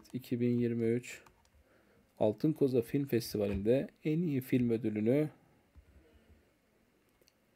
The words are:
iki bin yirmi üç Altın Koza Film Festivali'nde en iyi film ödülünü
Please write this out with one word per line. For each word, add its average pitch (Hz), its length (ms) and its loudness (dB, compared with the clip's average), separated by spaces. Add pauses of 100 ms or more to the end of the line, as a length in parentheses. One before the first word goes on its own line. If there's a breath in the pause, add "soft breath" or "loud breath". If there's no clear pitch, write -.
(140)
iki 123 260 -6
bin 120 200 0
yirmi 117 260 0
üç 120 360 -2 (960 soft breath)
Altın 110 340 2
Koza 131 280 2
Film 139 260 -2
Festivali'nde 107 800 0 (160)
en 160 180 0
iyi 143 200 -2
film 123 280 0
ödülünü 113 600 0 (2250 soft breath)